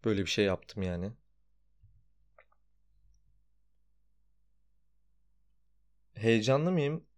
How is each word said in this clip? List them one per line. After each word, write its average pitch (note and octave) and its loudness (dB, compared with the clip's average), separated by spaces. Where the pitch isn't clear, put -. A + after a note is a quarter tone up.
Böyle G#2 2
bir F#2 -2
şey G#2 2
yaptım F#2+ -4
yani. F2+ -6
Heyecanlı A#2 2
mıyım? D#3 -2